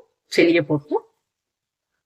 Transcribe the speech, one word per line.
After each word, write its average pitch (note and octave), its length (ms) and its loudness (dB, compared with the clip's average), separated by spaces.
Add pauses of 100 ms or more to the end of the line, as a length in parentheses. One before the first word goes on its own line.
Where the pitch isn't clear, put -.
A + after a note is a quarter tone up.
(360)
శనగపప్పు, D4 580 0 (1120)